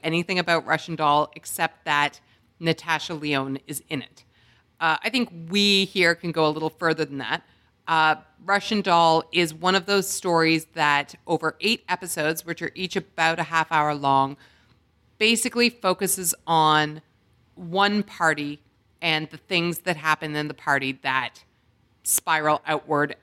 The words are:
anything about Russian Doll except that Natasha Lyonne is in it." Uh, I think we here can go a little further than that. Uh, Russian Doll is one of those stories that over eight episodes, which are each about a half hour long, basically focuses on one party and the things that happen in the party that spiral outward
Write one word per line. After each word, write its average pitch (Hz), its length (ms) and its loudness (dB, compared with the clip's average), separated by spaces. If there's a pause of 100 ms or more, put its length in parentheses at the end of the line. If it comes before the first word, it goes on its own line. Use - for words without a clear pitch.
anything 170 340 -2
about 170 300 0
Russian 160 280 -2
Doll 151 400 2
except - 500 -6
that 147 340 -2 (400)
Natasha 165 560 -4
Lyonne 139 500 -4
is 147 240 -10
in 143 140 -8
it." - 200 -20 (560)
Uh, 160 240 2
I 220 60 -4
think 240 220 -2 (180)
we 202 360 4
here 180 280 2
can 170 180 -6
go 160 140 2
a 151 60 4
little 156 180 -6
further 160 360 -2
than 139 120 -10
that. 135 240 -6 (460)
Uh, 156 280 2 (280)
Russian 196 380 0
Doll 170 500 4
is 170 220 0
one 180 220 0
of 185 100 0
those 196 240 0
stories 165 640 2
that 147 400 0 (140)
over 160 340 -2
eight 220 280 -2
episodes, 160 560 -4
which 170 160 -10
are 170 120 -8
each 180 220 -8
about 165 440 -2
a 170 40 -4
half 160 280 -2
hour 151 220 2
long, 139 420 2 (840)
basically 233 500 2
focuses 190 640 -2 (140)
on 156 540 2 (540)
one 196 460 0
party 147 580 -2 (420)
and 156 280 -2
the 160 80 -18
things 175 420 -2
that 175 180 -4
happen 151 380 -2
in 151 120 -4
the 147 60 -10
party 135 400 -2 (100)
that 131 400 -4 (600)
spiral 156 640 0
outward 147 580 -2